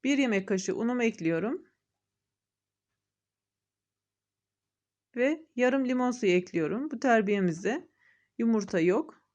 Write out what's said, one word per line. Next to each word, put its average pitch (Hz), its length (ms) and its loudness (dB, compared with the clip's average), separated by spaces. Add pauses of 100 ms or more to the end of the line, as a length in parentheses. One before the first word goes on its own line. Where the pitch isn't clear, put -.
Bir 277 140 2
yemek 214 300 0
kaşığı 190 280 -2
unumu 240 280 -2
ekliyorum. 208 600 -2 (3500)
Ve 294 300 0 (100)
yarım 254 320 2
limon 254 240 0
suyu 226 200 0
ekliyorum. 180 600 -2
Bu 233 80 -8
terbiyemizde 202 880 0 (480)
yumurta 220 420 0
yok. 180 420 0 (140)